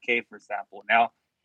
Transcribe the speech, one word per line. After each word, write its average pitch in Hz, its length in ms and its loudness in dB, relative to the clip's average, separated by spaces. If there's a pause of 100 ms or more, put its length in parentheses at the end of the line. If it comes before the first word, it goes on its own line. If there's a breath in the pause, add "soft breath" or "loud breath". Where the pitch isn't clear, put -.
K, 120 220 0
for 107 80 -18
example, 101 540 -14
now 117 220 4 (340)